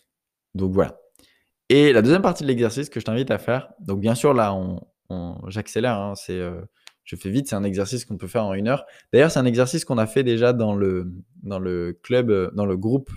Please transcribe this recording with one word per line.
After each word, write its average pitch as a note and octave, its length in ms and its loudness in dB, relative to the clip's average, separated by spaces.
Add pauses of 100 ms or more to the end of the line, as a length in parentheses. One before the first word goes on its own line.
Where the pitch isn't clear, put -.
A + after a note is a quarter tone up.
(540)
donc F#2+ 180 -2
voilà. F#2 260 0 (680)
Et C#3+ 240 6
la A2+ 100 6
deuxième E3 200 4
partie F3 200 0
de C#3+ 60 -2
l'exercice A#2+ 420 -2
que A#2 100 -10
je - 60 -10
t'invite B2 240 -2
à G#2 80 0
faire, B2+ 420 -4
donc G2 200 -4
bien A2+ 140 2
sûr C#3 200 2
là, G#2+ 200 2
on, F#2 260 -6 (280)
on, F2 280 -8 (120)
j'accélère, G#2+ 480 -2
hein, G2+ 180 -6
c'est, F#2 240 -8
euh, F2 220 -8 (440)
je - 120 -12
fais G2 140 -8
vite, C#3 180 -2
c'est G#2+ 80 -4
un G2+ 80 -2
exercice G2+ 400 -4
qu'on G2 140 -12
peut G2 80 -12
faire A2 180 -2
en G2 80 -4
une G2 160 -2
heure. C#3 160 0 (280)
D'ailleurs, D3 180 6
c'est D#3 80 -2
un B2+ 80 2
exercice B2+ 380 0
qu'on B2+ 140 -2
a A2 80 2
fait C#3 180 0
déjà A#2+ 280 4
dans A2 220 0
le, F#2 360 -2 (320)
dans G2 160 -8
le F2 440 -4
club, B2 280 0
euh, F#2+ 240 2
dans G2+ 120 -2
le F#2+ 100 0
groupe A2+ 400 -2